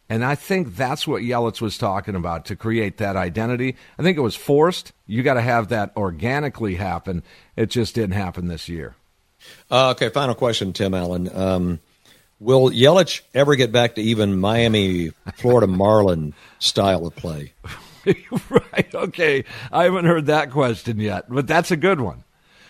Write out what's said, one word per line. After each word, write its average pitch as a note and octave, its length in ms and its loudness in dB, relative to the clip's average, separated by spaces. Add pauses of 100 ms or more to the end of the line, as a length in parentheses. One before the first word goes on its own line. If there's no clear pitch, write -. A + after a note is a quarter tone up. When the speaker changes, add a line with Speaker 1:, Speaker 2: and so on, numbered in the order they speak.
Speaker 1:
And A2+ 180 -2
I C#3 100 -2
think D#3+ 400 -4
that's C3 320 -4
what A2+ 160 -2
Yelich A#2+ 380 -2
was G#2+ 160 -6
talking G2+ 380 -4
about, E2+ 300 -6
to G2+ 120 -10
create A2 400 -4
that G2 180 -4
identity. A2+ 640 -4 (200)
I - 60 -6
think F3 140 0
it D3 40 0
was A2+ 140 -2
forced. D3+ 560 0 (160)
You A2+ 160 -2
gotta B2+ 180 2
have A#2 280 0
that G#2 260 -4
organically A2 800 -4
happen. F2+ 480 -6 (320)
It A2+ 140 -2
just A#2 260 -2
didn't G#2 180 -2
happen F2+ 360 -6
this E2 180 -10
year. D#2 280 -12 (760)
Speaker 2:
Uh, B2+ 200 4
okay, A#2+ 180 -2
final C3 260 -2
question, G#2 380 -2
Tim F#2+ 200 -2
Allen. F2+ 400 -4
Um, F2+ 460 -2 (640)
will C3 300 6
Yelich D3+ 500 4 (120)
ever C#3+ 220 4
get B2+ 160 2
back A#2+ 240 2
to A2 60 -6
even G#2+ 360 2
Miami, G2 720 0 (240)
Florida B2 320 4
Marlin F#2+ 640 2 (260)
style F#2+ 480 0
of - 80 -12
play? D2+ 380 -10 (100)
Speaker 1:
<laughs> - 0 - (840)
Right, - 460 0
okay. D#3 500 0 (260)
I E3+ 120 2
haven't F3+ 220 2
heard E3 200 4
that D3 240 2
question B2 500 -2
yet, G#2 300 -4
but B2+ 160 -2
that's E3 240 2
a F3 80 0
good E3+ 240 2
one D2+ 220 -6 (460)